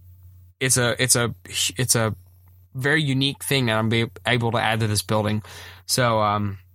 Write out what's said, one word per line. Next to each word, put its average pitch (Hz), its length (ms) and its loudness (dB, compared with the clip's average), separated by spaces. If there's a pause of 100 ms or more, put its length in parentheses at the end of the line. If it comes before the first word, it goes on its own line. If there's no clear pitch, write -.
(600)
it's 131 160 2
a, 120 260 0
it's 123 140 2
a, 120 180 0 (420)
it's 127 180 0
a 110 200 0 (600)
very 139 280 0
unique 135 420 0
thing 135 220 2
that 110 120 2
I'm 110 100 0
be 113 180 2 (200)
able 120 260 2
to 117 60 0
add 110 220 0
to 113 60 2
this 104 160 0
building. 107 400 0 (440)
So, 117 340 0
um, 104 380 0 (160)